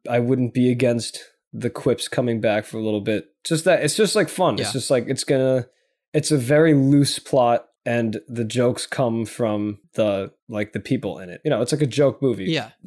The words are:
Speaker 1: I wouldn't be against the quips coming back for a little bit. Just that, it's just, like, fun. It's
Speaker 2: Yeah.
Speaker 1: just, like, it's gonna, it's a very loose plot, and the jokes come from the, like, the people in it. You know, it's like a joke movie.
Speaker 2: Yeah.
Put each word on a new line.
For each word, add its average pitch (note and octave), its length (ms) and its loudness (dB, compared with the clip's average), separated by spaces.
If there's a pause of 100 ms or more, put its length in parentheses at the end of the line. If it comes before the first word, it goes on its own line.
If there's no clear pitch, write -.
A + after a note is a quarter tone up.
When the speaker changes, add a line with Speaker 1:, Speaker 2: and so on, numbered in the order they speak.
Speaker 1:
I A#2 100 0
wouldn't B2 340 0
be B2+ 180 4
against A#2+ 520 -2 (300)
the A2+ 160 -4
quips - 380 -2
coming A#2+ 340 -2
back G#2+ 240 0
for - 120 -10
a A2 60 -4
little G#2+ 180 -2
bit. G#2 260 -4 (160)
Just D#3+ 220 -2
that, D#3+ 180 4
it's D3 120 -2
just, G#3+ 200 0
like, G3 140 2
fun. D#3+ 260 0
It's G#2+ 140 -4
Speaker 2:
Yeah. - 40 -6
Speaker 1:
just, - 180 -6
like, B2 160 2
it's C3+ 160 -4
gonna, C3 440 0 (460)
it's D3+ 180 0
a D3+ 60 4
very D3 360 4
loose C#3 460 4
plot, A#2+ 480 2 (180)
and A#2 420 0
the A#2 160 -6
jokes A#2+ 440 0
come A#2 380 0
from G#2 520 -4 (160)
the, G2+ 380 0 (180)
like, G#2 240 -6
the A2+ 60 -4
people G#2 400 -4
in F2+ 100 -16
it. F2+ 160 -18
You D3+ 60 0
know, A2+ 100 0
it's A#2+ 100 -2
like D3 120 0
a C#3 40 0
joke B2+ 360 0
movie. G#2+ 220 0
Speaker 2:
Yeah. C3 260 -4 (160)